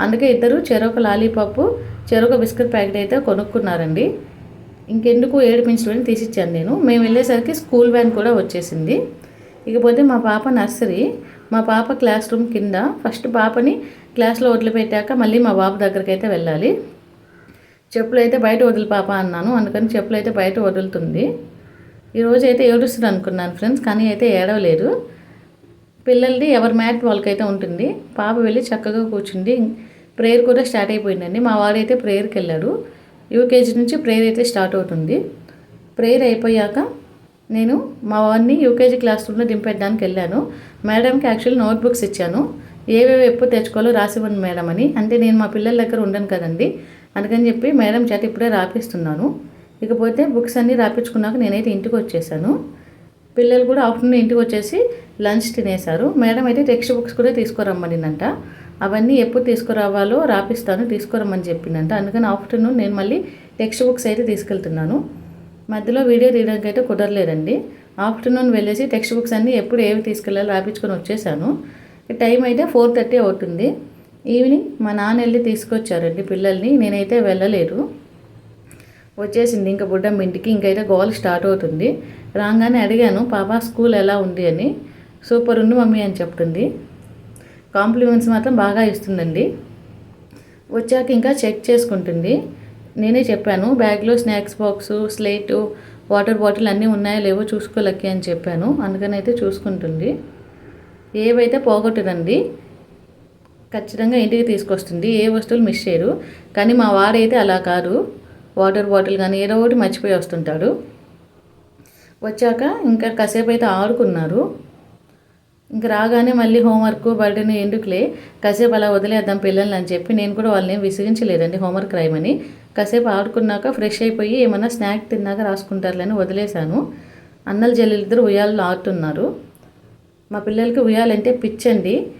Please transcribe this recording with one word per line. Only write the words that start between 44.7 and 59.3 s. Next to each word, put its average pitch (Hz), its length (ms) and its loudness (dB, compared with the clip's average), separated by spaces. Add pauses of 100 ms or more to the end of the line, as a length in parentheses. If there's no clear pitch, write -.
అంటే 220 220 0
నేను 220 200 4
మా 214 80 2
పిల్లల 226 360 0
దగ్గర 220 180 -2
ఉండను 202 260 -2
కదండి, 170 520 -2 (380)
అందుకని 226 300 0
చెప్పి 233 260 0
మేడం 233 320 2
చేత 214 200 -2
ఇప్పుడే 233 240 -2
రాపిస్తున్నాను. 185 920 -4 (420)
ఇకపోతే 226 440 0
బుక్స్ 240 300 -2
అన్నీ 240 180 2
రాపించుకున్నాక 226 600 -2
నేనైతే 214 340 0
ఇంటికి 226 260 -2
వచ్చేసాను. 175 840 -4 (560)
పిల్లలు 247 260 4
కూడా 262 180 2
ఆఫ్టర్నూన్ 240 320 2
ఇంటికి 233 260 2
వచ్చేసి 233 500 -2 (300)
లంచ్ 208 340 -2
తినేశారు. 196 600 -2
మేడం 247 300 2
అయితే 240 160 0
టెక్స్ట్ 247 300 0
బుక్స్ 233 220 -4
కూడా 240 180 2
తీసుకురమ్మనిందంట. 175 920 -4 (580)
అవన్నీ 214 320 2
ఎప్పుడు 247 280 2